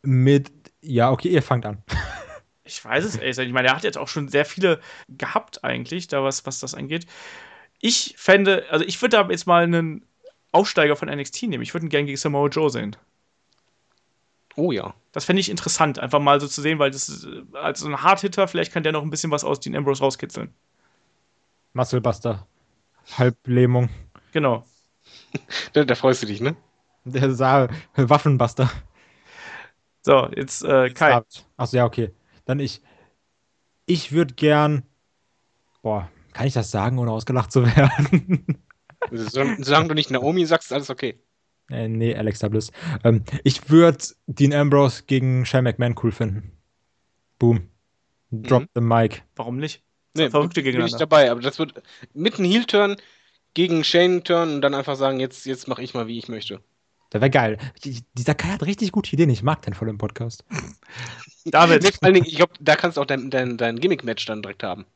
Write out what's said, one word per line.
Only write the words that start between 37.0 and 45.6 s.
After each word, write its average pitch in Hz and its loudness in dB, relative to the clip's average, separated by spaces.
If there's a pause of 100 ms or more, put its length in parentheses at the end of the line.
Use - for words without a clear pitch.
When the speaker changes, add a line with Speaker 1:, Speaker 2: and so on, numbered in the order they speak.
Speaker 1:
ausgelacht 113 -4
zu 127 4
<laughs> 117 4
werden? 147 2 (520)
Speaker 3:
Solang, 131 -4
solange 147 4
du 156 -2
nicht 151 -2
Naomi 151 0
sagst, 160 0
ist 127 -8
alles 139 -6
okay. 123 -6 (520)
Speaker 1:
Äh, 117 -6
nee, 113 0
Alexa 107 -2
Bliss. 107 -2 (320)
Ähm, 113 4 (200)
ich - 0
würd 165 6 (120)
Dean 143 2
Ambrose 143 4
gegen 127 0
Shane 131 2